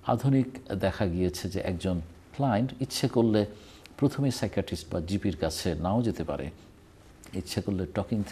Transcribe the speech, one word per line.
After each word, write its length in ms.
আধুনিক 400
দেখা 260
গিয়েছে 420
যে 120
একজন 400
ক্লায়েন্ট 440
ইচ্ছে 280
করলে 380
প্রথমেই 340
সাইকিয়াট্রিস্ট 640
বা 60
জিপির 360
কাছে 380
নাও 280
যেতে 220
পারে, 260
ইচ্ছে 260
করলে 340
টকিং 380